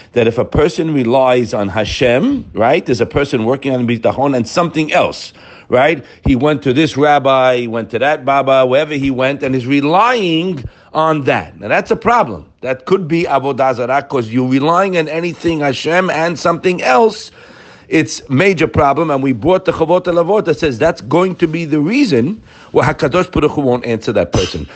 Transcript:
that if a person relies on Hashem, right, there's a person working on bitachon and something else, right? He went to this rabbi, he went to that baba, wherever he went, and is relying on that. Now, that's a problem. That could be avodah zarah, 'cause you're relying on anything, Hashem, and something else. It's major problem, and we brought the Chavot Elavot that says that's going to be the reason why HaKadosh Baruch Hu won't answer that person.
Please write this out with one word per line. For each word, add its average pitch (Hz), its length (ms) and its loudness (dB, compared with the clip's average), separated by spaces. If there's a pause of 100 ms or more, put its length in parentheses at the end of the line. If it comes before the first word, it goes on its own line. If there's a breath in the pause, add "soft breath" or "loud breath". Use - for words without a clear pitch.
(140 loud breath)
that 117 120 2
if 117 100 0
a 123 80 0
person 160 480 0
relies 127 600 2
on 101 140 -2
Hashem, 110 840 0
right, 127 300 2
there's 123 160 -2
a 113 60 2
person 110 380 -2
working 135 280 -2
on 127 140 -2
bitachon 120 500 0
and 117 120 -2
something 156 440 -2
else, 131 400 -2 (360 loud breath)
right? 139 360 2 (220 loud breath)
He 139 80 4
went 143 300 0
to 135 80 2
this 147 240 0
rabbi, 135 600 4
he 120 100 -4
went 113 220 -6
to 113 100 -4
that 143 240 0
baba, 135 420 4
wherever 147 280 0
he 135 180 -2
went, 135 320 -2
and 131 100 -2
is 127 100 -2
relying 165 1000 0 (280 loud breath)
on 156 300 0
that. 117 360 -2
Now, 98 100 -10
that's 185 220 -2
a 220 60 2
problem. 185 540 -2 (100)
That 127 240 -6
could 185 240 -2
be 170 160 0
avodah 135 520 0
zarah, 127 260 0
'cause 127 260 -4
you're 127 200 0
relying 170 500 2
on 156 100 0
anything, 165 520 -4
Hashem, 156 500 0
and 160 280 -2
something 175 440 -2
else. 233 480 2 (580 loud breath)
It's - 400 -2
major 156 380 2
problem, 151 440 0
and 135 120 0
we 139 100 0
brought 156 320 0
the 170 80 0
Chavot 170 320 0
Elavot 175 400 0
that 160 140 -2
says 135 200 -2
that's 165 220 0
going 175 360 0
to 175 100 2
be 165 180 -6
the 151 160 0
reason 190 600 0 (280 loud breath)
why 139 160 2
HaKadosh 156 460 0
Baruch 185 200 2
Hu 151 100 -2
won't 123 220 0
answer 113 280 -4
that 98 200 0
person. 85 440 -2